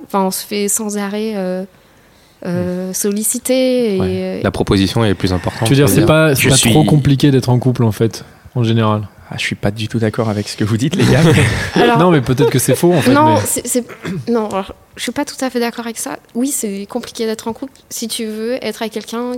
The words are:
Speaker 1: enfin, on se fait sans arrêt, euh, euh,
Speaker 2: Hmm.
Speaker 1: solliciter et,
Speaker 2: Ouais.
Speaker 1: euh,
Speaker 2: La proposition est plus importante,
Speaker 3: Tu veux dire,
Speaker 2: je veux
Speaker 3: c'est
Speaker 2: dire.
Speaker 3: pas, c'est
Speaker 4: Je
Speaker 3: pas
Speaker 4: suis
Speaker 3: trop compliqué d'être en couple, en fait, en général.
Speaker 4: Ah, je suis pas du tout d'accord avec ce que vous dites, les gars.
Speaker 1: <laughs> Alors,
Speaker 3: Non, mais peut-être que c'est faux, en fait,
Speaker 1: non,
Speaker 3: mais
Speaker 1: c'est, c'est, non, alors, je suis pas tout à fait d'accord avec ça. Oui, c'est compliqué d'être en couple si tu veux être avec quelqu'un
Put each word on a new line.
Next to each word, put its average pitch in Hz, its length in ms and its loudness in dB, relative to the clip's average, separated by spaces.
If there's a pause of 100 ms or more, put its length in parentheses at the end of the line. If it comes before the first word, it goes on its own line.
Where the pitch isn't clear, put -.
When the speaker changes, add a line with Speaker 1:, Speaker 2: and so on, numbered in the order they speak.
Speaker 1:
enfin, - 200 -2
on 190 60 -2
se - 140 -8
fait 208 220 -2
sans 208 300 -4
arrêt, 208 400 -4
euh, 185 260 -4 (840)
euh, 180 440 -4
Speaker 2:
Hmm. 185 40 -8
Speaker 1:
solliciter 240 1000 0
et, 190 60 0
Speaker 2:
Ouais. 190 80 0
Speaker 1:
euh, 185 340 -4
Speaker 2:
La 98 80 0
proposition 101 540 2
est 101 80 2
plus 90 180 -2
importante, - 380 -4
Speaker 3:
Tu - 0 -
veux 139 80 4
dire, 139 100 6
Speaker 2:
je - 40 2
veux - 40 2
Speaker 3:
c'est - 60 4
Speaker 2:
dire. - 60 4
Speaker 3:
pas, 156 280 4
c'est - 80 0
Speaker 4:
Je - 60 2
Speaker 3:
pas - 80 4
Speaker 4:
suis 120 140 2
Speaker 3:
trop 151 120 6
compliqué 143 480 4
d'être 131 160 2
en 123 100 4
couple, 120 280 2
en 107 80 2
fait, - 320 -2 (280)
en 123 100 0
général. 110 440 2 (240)
Speaker 4:
Ah, - 60 -12
je - 80 -6
suis - 100 -6
pas - 140 -2
du 107 180 -4
tout 117 120 -4
d'accord 113 280 0
avec 104 220 -4
ce - 80 -12
que - 80 -2
vous 104 100 0
dites, 131 200 -2
les 123 100 2
gars. 127 160 4
Speaker 1:
<laughs> - 540 2
Alors, 240 240 4
Speaker 3:
Non, 180 120 6
mais 156 80 4
peut-être 131 300 2
que 139 100 2
c'est 127 160 2
faux, 170 160 4
en 175 80 4
fait, 254 140 4
Speaker 1:
non, 311 220 6
Speaker 3:
mais 285 100 2
Speaker 1:
c'est, - 220 -4
c'est, 247 180 -2 (420)
non, 226 220 0
alors, 196 240 -6 (220)
je - 80 -12
suis - 80 -6
pas 285 120 -4
tout - 180 -10
à 254 100 -4
fait 247 80 -4
d'accord 233 260 -4
avec 226 140 -10
ça. - 180 -8 (160)
Oui, 247 140 -2
c'est 202 420 -6
compliqué 233 380 -6
d'être 220 200 -6
en 226 60 -4
couple 269 180 -14 (200)
si - 160 -8
tu 226 180 -8
veux 220 280 -6 (120)
être 214 160 -8
avec 220 120 -6
quelqu'un 240 440 -8